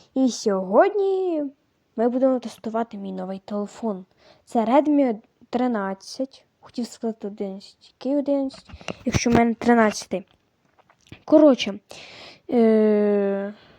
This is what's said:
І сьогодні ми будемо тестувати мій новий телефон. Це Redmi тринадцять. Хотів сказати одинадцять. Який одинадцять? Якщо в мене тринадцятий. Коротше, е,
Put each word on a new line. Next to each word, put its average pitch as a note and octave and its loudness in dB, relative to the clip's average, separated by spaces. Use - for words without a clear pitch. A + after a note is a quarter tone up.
І C4 2
сьогодні E4 0
ми A#3 0
будемо B3+ 0
тестувати A3+ -8
мій G3 -12
новий F#3 -10
телефон. G#3 -8
Це A3+ -2
Redmi C#4 2
тринадцять. A#3 -6
Хотів - -10
сказати A3 -10
одинадцять. G3 -14
Який C#4 -2
одинадцять? C#4 -4
Якщо - -2
в A#3 2
мене A#3 4
тринадцятий. A3 0
Коротше, C#4 4
е, G#3 2